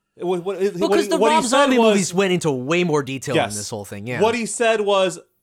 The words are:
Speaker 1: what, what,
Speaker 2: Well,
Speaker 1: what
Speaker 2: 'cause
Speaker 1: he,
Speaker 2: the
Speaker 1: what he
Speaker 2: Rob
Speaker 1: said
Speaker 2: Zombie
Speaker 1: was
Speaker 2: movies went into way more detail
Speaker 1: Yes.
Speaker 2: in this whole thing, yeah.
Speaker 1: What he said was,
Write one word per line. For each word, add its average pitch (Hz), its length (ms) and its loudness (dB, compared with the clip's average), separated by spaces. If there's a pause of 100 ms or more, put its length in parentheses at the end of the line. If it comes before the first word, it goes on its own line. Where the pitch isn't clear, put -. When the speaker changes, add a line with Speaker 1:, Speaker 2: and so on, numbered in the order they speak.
(160)
Speaker 1:
what, 175 280 -4
what, 190 160 -6
Speaker 2:
Well, 196 120 0
Speaker 1:
what 175 200 -2
Speaker 2:
'cause 403 120 2
Speaker 1:
he, 415 60 -4
Speaker 2:
the 330 80 0
Speaker 1:
what 226 140 2
he 311 40 4
Speaker 2:
Rob 320 80 2
Speaker 1:
said 240 60 -4
Speaker 2:
Zombie 262 280 4
Speaker 1:
was 226 160 6
Speaker 2:
movies 196 200 0
went 185 200 0
into 165 180 0
way 139 320 0
more 151 200 0
detail 135 320 -6
Speaker 1:
Yes. 117 180 0
Speaker 2:
in 104 60 -8
this 101 100 -10
whole 104 160 -10
thing, 104 220 -12
yeah. 123 140 -4
Speaker 1:
What 226 140 2
he 233 120 -4
said 226 340 0
was, 190 380 0 (240)